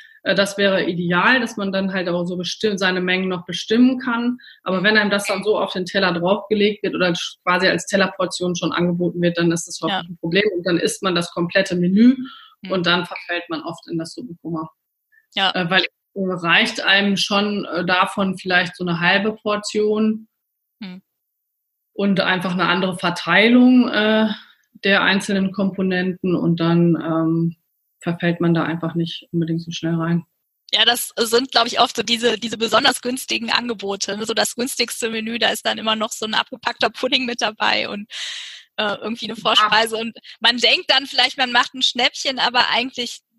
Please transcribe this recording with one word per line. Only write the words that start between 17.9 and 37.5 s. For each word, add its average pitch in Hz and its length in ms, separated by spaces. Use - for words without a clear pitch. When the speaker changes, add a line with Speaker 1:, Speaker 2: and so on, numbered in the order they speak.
Speaker 1:
vielleicht 180 380
so 180 100
eine 170 140
halbe 196 340
Portion 214 960
Speaker 2:
Mhm. 190 220
Speaker 1:
und 196 260
einfach 185 340
eine 180 140
andere 185 300
Verteilung, 233 920
äh, 214 380
der 196 200
einzelnen 190 480
Komponenten 185 840
und 170 240
dann, 170 360
ähm, 165 600
verfällt 175 400
man 170 120
da 165 100
einfach 165 320
nicht 170 360
unbedingt 165 300
so 165 100
schnell 165 240
rein. 165 300
Speaker 2:
Ja, 214 120
das 240 320
sind, 233 340
glaub 233 160
ich, - 140
oft 247 160
so 226 60
diese, 226 340
diese 226 200
besonders 226 440
günstigen 233 500
Angebote, 202 680
ne? 220 80
So 220 80
das 208 220
günstigste 240 540
Menü, 226 280
da 220 120
ist 220 160
dann 220 120
immer 220 200
noch 220 160
so - 120
ein 220 80
abgepackter - 560
Pudding 262 360
mit 240 160
dabei 214 480